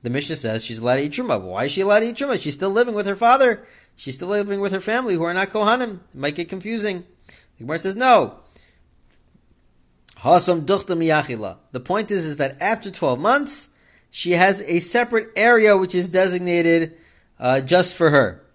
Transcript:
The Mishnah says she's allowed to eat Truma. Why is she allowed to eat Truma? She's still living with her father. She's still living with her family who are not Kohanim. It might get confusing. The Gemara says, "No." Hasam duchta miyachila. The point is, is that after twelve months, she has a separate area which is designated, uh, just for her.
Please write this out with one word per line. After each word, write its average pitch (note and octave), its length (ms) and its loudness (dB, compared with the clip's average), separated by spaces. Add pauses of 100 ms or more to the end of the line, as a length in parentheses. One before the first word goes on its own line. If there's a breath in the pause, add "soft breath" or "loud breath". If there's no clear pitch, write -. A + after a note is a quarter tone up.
The A#2+ 80 -6
Mishnah C#3+ 260 -4
says A2 280 -4
she's A2 160 -10
allowed B2 160 0
to C#3 80 -2
eat D3 80 -6
Truma. F#3 280 -4
Why F#2 240 -6
is D3 80 -4
she G3 80 -4
allowed G3+ 200 4
to A3+ 80 -2
eat A#3 80 -8
Truma? C4+ 240 -4
She's D3 140 -6
still F#3+ 160 -4
living A#3 240 0
with G3+ 120 -4
her G3 100 -4
father. A#3+ 500 2 (300 soft breath)
She's C3+ 200 -12
still F3 120 -10
living G3+ 320 -2
with G3 120 -2
her F#3+ 80 -4
family A3 340 -2
who E3 80 -2
are E3+ 100 -2
not G3 180 -2
Kohanim. A3 440 0
It F3+ 60 -16 (140)
might C#3+ 200 -6
get E3+ 140 -8
confusing. G3 560 -6 (540 soft breath)
The A#2 60 -16
Gemara D#3 140 -6
says, F#3+ 180 -4
"No." A3+ 400 4 (1800 soft breath)
Hasam F3 440 2
duchta F#3+ 340 -2
miyachila. C3+ 600 -2 (160)
The B2+ 80 -8
point G#3 300 -4
is, F3+ 160 -2
is D3 100 -6
that C3+ 240 -4
after G#3 300 -4
twelve C3+ 280 -2
months, C4+ 500 -2 (420 soft breath)
she - 220 -4
has F#3 300 4
a E3+ 180 -2
separate A#3 540 -2
area G#3+ 420 6
which F#3 180 -2
is F3+ 140 0
designated, E3+ 880 2 (440 soft breath)
uh, B2+ 200 0
just F3 340 2
for D#3+ 160 4
her. A#2+ 340 2 (100)